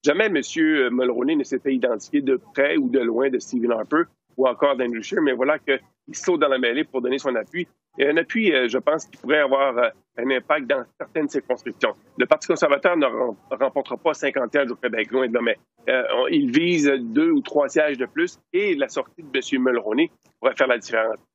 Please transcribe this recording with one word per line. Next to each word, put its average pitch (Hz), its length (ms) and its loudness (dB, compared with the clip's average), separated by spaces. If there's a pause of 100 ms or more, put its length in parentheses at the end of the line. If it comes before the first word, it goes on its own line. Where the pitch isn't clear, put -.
Jamais 185 240 4
monsieur 156 640 0
Mulroney 127 460 0
ne 139 80 0
s'était 135 280 -4
identifié 123 480 -2
de 135 180 0 (140)
près 143 240 2
ou 131 140 0
de 131 80 2
loin 120 320 0
de 123 80 -2
Stephen 120 340 -2
Harper 113 300 0 (340)
ou 131 100 2
encore 135 300 2
d'Andrew 120 260 -4
Scheer, 175 200 -2
mais 139 100 2
voilà 135 260 0
qu'il 135 220 -2 (320)
saute 170 280 0
dans 147 80 4
la 135 100 2
mêlée 127 260 0
pour 131 160 -6
donner 127 180 -2
son 131 160 -2
appui. 160 320 -6 (320)
Et 135 100 2
un 156 80 2
appui, 196 340 0
euh, 127 180 2
je 127 100 -2
pense, 151 260 0
qui - 140 -20
pourrait 147 220 0
avoir, 135 360 2
euh, 120 120 2 (300)
un 123 120 -2
impact 135 360 0
dans 131 160 0 (160)
certaines 147 300 -4
circonscriptions. - 680 -4 (220)
Le 127 100 0
Parti - 220 0
conservateur 165 480 2
ne 147 80 2
rem-, 117 320 -2 (140)
remportera 131 480 -2
pas 156 160 0
cinquante 131 360 -4
sièges 139 200 0
au 117 60 -6
Québec, 113 340 -4
loin 131 180 0
de 113 60 -4
là, 117 80 2
mais, 117 160 0 (320)
euh, 127 120 2 (140)
on, 131 120 2
il 143 220 2
vise 156 400 2 (100)
deux 127 300 0
ou 143 120 2
trois 143 260 0
sièges 151 300 0
de 123 80 -4
plus 170 320 -4 (160)
et 190 200 0
la 139 140 -2
sortie - 340 -8
de 151 120 -18
monsieur 135 240 -2
Mulroney 123 520 0 (300)
pourrait 127 160 0
faire 131 120 2
la 123 100 2
différence. 110 380 -2 (180)